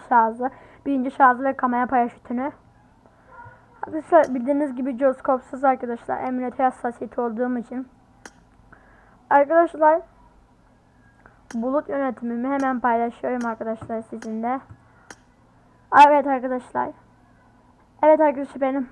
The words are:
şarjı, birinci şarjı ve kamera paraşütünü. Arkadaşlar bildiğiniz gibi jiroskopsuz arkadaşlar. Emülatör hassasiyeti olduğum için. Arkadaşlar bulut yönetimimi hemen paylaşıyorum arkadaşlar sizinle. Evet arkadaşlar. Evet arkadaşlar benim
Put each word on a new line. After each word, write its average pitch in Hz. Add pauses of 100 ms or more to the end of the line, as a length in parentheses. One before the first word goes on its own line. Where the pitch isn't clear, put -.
şarjı, 233 (360)
birinci 269
şarjı 254
ve 269
kamera 247
paraşütünü. 247 (1400)
Arkadaşlar 302
bildiğiniz 277
gibi 262
jiroskopsuz 262
arkadaşlar. 254
Emülatör 254
hassasiyeti 247
olduğum 240
için. 247 (1400)
Arkadaşlar 311 (1500)
bulut 262
yönetimimi 240
hemen 269
paylaşıyorum 233
arkadaşlar 226
sizinle. 226 (1500)
Evet 285
arkadaşlar. 254 (1120)
Evet 302
arkadaşlar 277
benim 269